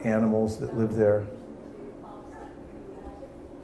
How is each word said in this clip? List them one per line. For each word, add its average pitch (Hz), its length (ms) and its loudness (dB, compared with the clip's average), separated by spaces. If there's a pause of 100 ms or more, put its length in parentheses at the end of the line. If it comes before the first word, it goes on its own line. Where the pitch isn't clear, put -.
animals 110 540 4
that 123 180 -2
live 110 180 2
there. 104 320 6 (2250)